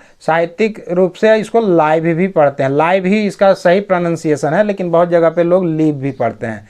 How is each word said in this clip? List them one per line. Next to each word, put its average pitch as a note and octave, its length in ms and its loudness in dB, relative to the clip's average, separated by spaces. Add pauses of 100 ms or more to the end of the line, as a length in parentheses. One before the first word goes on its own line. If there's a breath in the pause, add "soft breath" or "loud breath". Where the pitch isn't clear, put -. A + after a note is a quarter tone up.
(200 soft breath)
साहित्यिक E3+ 720 -2
रूप F3+ 220 0
से G#3+ 220 2
इसको A3 240 -2
लाइव E3 440 2
भी E3+ 240 0
पढ़ते D3 360 0
हैं। C3+ 60 0
लाइव E3 360 0
ही G#3 220 0
इसका G3 260 2
सही F3+ 260 2
प्रोनाउंसिएशन E3+ 760 -2
है, F#3 100 2
लेकिन G3 280 -4
बहुत E3+ 180 2
जगह E3 200 2
पे E3+ 140 -2
लोग F3+ 220 2
live D#3 300 0
भी C3+ 160 -6
पढ़ते A#2 360 -6
हैं G#2+ 220 -12